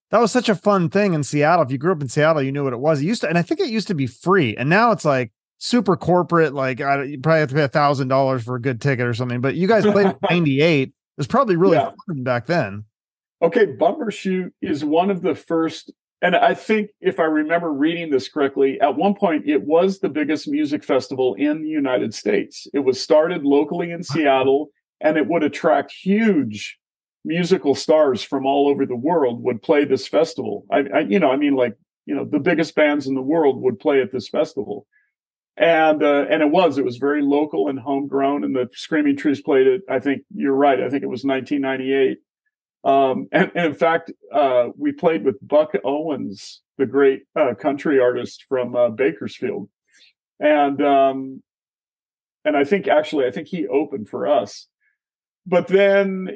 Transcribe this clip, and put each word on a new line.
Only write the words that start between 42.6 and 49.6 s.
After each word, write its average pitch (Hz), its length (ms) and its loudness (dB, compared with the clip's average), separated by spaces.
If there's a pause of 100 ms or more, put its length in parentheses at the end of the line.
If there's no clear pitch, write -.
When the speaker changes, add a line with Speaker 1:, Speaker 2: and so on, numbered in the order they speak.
Speaker 2:
Um, 135 480 2
and, - 220 2
and 175 100 0
in 151 80 -2
fact, 165 360 0 (240)
uh, 127 440 2
we 143 160 -4
played 165 320 0
with 131 100 0 (100)
Buck 202 280 2 (100)
Owens, 151 800 -6 (160)
the 139 80 0
great, 135 380 2 (120)
uh, 139 180 2
country 143 460 0
artist 123 480 0
from, 123 260 -4
uh, 120 140 2
Bakersfield. 120 800 -4 (720)